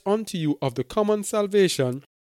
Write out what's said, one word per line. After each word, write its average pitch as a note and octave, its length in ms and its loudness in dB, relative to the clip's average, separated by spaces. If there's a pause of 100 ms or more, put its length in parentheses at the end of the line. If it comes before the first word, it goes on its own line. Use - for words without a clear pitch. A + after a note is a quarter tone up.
unto G#3 320 -2
you D3+ 240 0
of C3 140 -2
the C3 80 -4
common G#3+ 400 0
salvation, F#3 800 0 (240)